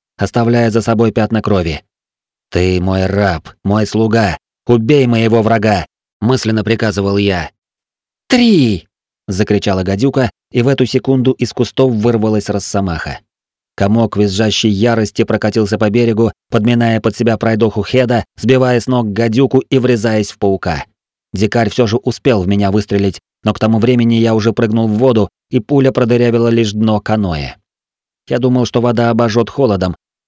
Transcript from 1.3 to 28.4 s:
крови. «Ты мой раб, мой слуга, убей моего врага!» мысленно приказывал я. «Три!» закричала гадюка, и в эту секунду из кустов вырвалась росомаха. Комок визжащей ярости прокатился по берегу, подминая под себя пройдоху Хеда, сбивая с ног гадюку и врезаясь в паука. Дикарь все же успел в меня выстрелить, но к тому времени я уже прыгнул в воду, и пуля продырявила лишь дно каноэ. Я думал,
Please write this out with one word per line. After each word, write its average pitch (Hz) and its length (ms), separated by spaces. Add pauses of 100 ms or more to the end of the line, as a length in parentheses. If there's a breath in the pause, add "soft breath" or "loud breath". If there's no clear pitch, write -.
крови. 87 420 (680)
«Ты 90 300
мой 95 240
раб, 95 440 (140)
мой 104 240
слуга, 110 500 (300)
убей 123 400
моего 113 340
врага!» 104 440 (360)
мысленно 110 420
приказывал 101 540
я. 95 340 (760)
«Три!» 185 600 (400)
закричала 98 560
гадюка, 113 460 (220)
и 123 100
в 117 60
эту 135 180
секунду 131 460
из 120 220
кустов 127 400
вырвалась 110 560
росомаха. 98 720 (560)
Комок 104 420
визжащей 104 520
ярости 110 540
прокатился 107 540
по 107 120
берегу, 113 440 (180)
подминая 117 480
под 107 160
себя 113 220
пройдоху 110 460
Хеда, 120 420 (100)
сбивая 127 440
с - 80
ног 120 260
гадюку 117 460
и 131 200
врезаясь 113 520
в - 60
паука. 92 480 (460)
Дикарь 107 380
все 120 180
же 104 100
успел 120 440
в 90 60
меня 101 240
выстрелить, 101 500 (220)
но 107 100
к - 60
тому 113 200
времени 117 360
я 113 200
уже 110 160
прыгнул 113 360
в 107 100
воду, 113 320 (200)
и 131 100
пуля 135 320
продырявила 120 580
лишь 117 240
дно 107 260
каноэ. 90 560 (720)
Я 127 120
думал, 127 260